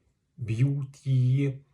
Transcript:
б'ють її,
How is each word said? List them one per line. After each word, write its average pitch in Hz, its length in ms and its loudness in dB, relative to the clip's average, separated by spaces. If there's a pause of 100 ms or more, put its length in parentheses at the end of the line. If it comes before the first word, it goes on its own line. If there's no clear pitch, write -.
(360)
б'ють 131 680 -2
її, 131 520 2 (160)